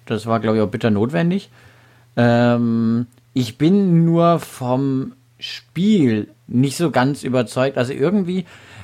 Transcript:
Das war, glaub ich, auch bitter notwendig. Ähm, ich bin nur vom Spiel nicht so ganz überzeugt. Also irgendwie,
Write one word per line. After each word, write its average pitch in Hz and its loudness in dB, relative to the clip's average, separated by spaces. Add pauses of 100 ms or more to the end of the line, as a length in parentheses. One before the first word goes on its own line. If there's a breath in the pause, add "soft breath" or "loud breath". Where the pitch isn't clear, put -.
Das 107 -6
war, 113 0
glaub 110 0
ich, 110 2
auch 95 0
bitter 113 -2
notwendig. 170 -2 (640 soft breath)
Ähm, 120 2 (260)
ich 120 -4
bin 170 4
nur 170 2
vom 131 -4 (260)
Spiel 160 0 (180)
nicht 127 0
so 170 0
ganz 131 0
überzeugt. 131 -2
Also 127 -2
irgendwie, 180 -2 (400 loud breath)